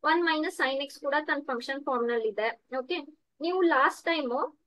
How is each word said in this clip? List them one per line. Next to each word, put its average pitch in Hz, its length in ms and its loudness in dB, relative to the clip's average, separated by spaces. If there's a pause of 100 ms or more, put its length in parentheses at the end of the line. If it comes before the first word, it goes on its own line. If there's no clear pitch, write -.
ಒನ್ 330 180 4
minus 320 340 0
sin 269 240 0
x 277 180 -6
ಕೂಡ 277 240 -2
ತನ್ನ 302 200 -2
ಫಂಕ್ಷನ್ 269 420 -6
ಫಾರ್ಮ್ 247 240 0
ನಲ್ಲಿ 226 200 0
ಇದೆ. 208 200 0 (280)
ಓಕೆ, 269 220 -4 (420)
ನೀವು 359 220 0
ಲಾಸ್ಟ್ 294 420 4
ಟೈಮ್ 302 280 0 (340)